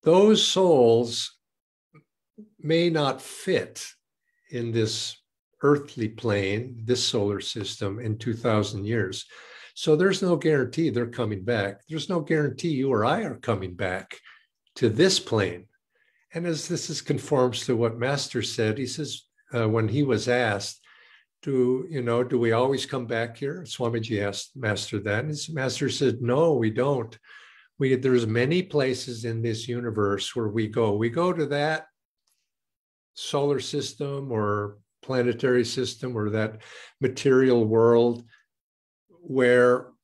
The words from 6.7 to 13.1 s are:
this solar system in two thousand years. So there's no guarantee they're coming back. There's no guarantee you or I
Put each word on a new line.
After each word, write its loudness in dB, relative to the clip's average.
this 0
solar 0
system -8
in -4
two -4
thousand 0
years. -4
So 2
there's 2
no 2
guarantee 0
they're -2
coming -4
back. -2
There's -8
no -2
guarantee -2
you 0
or 2
I 2